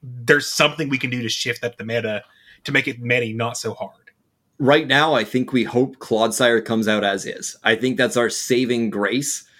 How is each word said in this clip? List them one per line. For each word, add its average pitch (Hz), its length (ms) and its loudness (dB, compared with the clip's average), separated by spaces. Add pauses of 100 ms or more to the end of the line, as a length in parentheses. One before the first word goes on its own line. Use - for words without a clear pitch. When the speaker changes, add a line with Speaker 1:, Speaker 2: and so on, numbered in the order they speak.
Speaker 1:
there's 127 440 2
something 147 400 0
we 135 120 -2
can 131 100 -4
do 123 140 -4
to 110 60 -4
shift - 340 -6
up 120 140 -6
the 107 80 -12
meta 110 360 -2 (440)
to 139 60 -6
make 135 160 2
it 123 140 -6
meta 120 340 0
not 117 220 -4
so 110 160 -6
hard? 98 200 -10 (640)
Speaker 2:
Right 147 260 4
now, 143 300 4
I 113 80 2
think 127 280 -2
we 123 120 2
hope 127 340 0
Clodsire 113 640 2
comes 110 240 0
out 107 160 2
as 98 220 -2
is. - 380 -10
I 110 120 4
think 120 220 0
that's 123 200 2
our 117 120 4
saving 120 600 0
grace. 104 540 -2 (140)